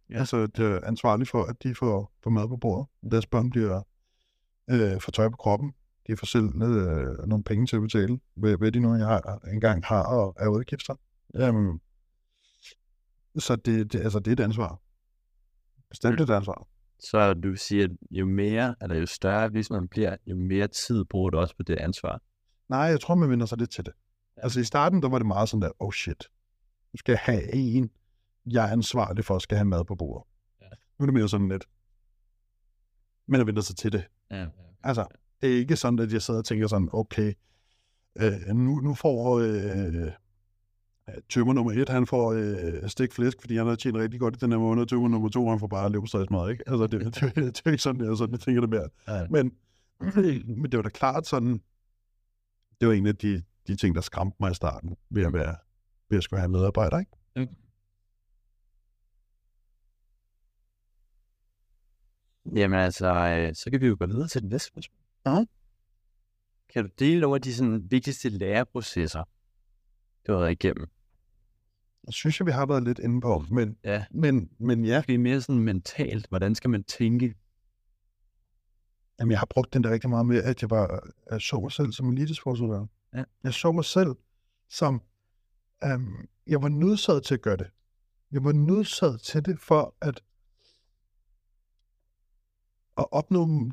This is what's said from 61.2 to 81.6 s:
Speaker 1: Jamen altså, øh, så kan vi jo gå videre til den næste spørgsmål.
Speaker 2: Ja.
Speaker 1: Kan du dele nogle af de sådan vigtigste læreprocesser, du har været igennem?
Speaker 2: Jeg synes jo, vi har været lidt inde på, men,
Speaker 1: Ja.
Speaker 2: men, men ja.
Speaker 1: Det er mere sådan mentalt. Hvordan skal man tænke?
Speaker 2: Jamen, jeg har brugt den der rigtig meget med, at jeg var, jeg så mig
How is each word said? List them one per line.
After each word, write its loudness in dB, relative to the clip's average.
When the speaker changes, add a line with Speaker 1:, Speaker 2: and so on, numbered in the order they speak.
Speaker 1:
Jamen 2
altså, 0
øh, 2
så -10
kan 0
vi 4
jo 4
gå -2
videre -2
til -4
den -6
næste -4
spørgsmål. -18
Speaker 2:
Ja. 2
Speaker 1:
Kan 0
du -6
dele 4
nogle 4
af 0
de -6
sådan 0
vigtigste 0
læreprocesser, -4
du 2
har 2
været 2
igennem? -2
Speaker 2:
Jeg -12
synes -2
jo, 0
vi 0
har 0
været 2
lidt 0
inde 0
på, 0
men, 0
Speaker 1:
Ja. -2
Speaker 2:
men, 2
men 2
ja. 2
Speaker 1:
Det 2
er 4
mere 2
sådan 2
mentalt. -2
Hvordan 0
skal -2
man 2
tænke? 0
Speaker 2:
Jamen, 2
jeg 2
har -2
brugt -2
den 4
der 2
rigtig 0
meget 2
med, 2
at -2
jeg -4
var, 0
jeg -4
så -4
mig -6